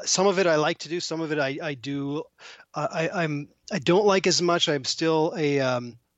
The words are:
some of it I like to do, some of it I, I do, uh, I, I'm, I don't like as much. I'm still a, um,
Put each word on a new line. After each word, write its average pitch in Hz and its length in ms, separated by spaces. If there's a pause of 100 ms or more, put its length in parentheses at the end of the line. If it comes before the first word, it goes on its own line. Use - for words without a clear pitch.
some 190 240
of 185 100
it 196 80
I 165 100
like 151 220
to - 100
do, 170 120
some 160 200
of 156 120
it 151 80
I, 139 200
I 156 140
do, 139 480 (520)
uh, 151 140
I, 165 200 (160)
I'm, 147 240 (240)
I 196 80
don't 180 260
like 190 220
as 160 120
much. 175 280
I'm 143 160
still 160 520
a, 147 220
um, 123 400 (200)